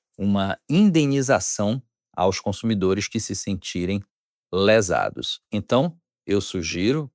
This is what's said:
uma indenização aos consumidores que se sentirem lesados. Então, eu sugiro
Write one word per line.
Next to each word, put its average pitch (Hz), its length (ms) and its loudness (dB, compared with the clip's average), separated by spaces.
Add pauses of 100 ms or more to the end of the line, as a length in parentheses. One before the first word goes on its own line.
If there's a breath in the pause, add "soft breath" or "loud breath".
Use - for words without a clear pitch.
(180)
uma 98 400 0 (100)
indenização 139 1120 2 (320)
aos 92 280 0
consumidores 101 680 0
que 110 140 -4
se 101 160 -8
sentirem 95 680 -4 (500)
lesados. 90 880 2 (120)
Então, 123 440 0 (300)
eu 98 140 0
sugiro 95 760 -4